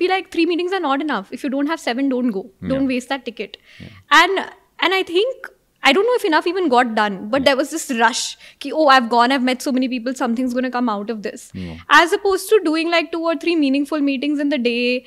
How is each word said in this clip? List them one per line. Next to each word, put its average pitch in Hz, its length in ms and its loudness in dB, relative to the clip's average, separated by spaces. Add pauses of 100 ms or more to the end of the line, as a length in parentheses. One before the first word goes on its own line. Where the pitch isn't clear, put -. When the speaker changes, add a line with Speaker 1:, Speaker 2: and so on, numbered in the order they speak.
Speaker 1:
be 349 40 2
like, 370 240 -2
"Three 339 160 0
meetings 349 260 -2
are 381 80 -4
not 277 200 -2
enough. 254 320 -6
If 254 100 -10
you 285 120 -4
don't 285 120 0
have 320 140 -4
seven, 262 300 -2
don't 254 260 0
go. 190 60 -4 (200)
Speaker 2:
Yeah. - 60 -6
Speaker 1:
Don't 269 180 0
waste 254 220 -4
that 269 160 -6
ticket." 220 320 -12 (240)
Speaker 2:
Yeah. - 80 -18 (340)
Speaker 1:
And, 370 160 2 (420)
and 349 180 2
I 381 40 0
think, 427 460 -2 (340)
I 269 140 4
don't 403 140 4
know 494 100 4
if - 80 -4
enough 320 180 2
even 359 220 0
got 240 260 2
done, 208 220 0 (140)
but 269 100 0
Speaker 2:
Yeah. 254 60 -2
Speaker 1:
there 277 160 4
was 285 140 -4
this 311 140 -10 (120)
rush 233 200 2 (380)
ki, 277 100 -10 (120)
"Oh, 311 40 6 (120)
I've 233 180 0
gone, 240 220 4
I've 240 120 0
met 247 180 -4
so 277 120 0
many 262 160 0
people, 247 260 -6
something's 247 380 -2
gonna 254 180 -4
come 247 180 0
out 202 200 -8
of 202 120 -12
this." - 260 -14
Speaker 2:
Yeah. 175 220 -10 (260)
Speaker 1:
As 339 180 2
opposed 381 340 -2
to 415 60 6 (100)
doing, 320 260 -2
like, 330 200 0
two 330 160 -4
or - 20 0 (120)
three 339 100 2 (100)
meaningful 285 340 0 (120)
meetings 277 340 -2
in 285 100 0
the - 20 -2 (120)
day, 247 360 -2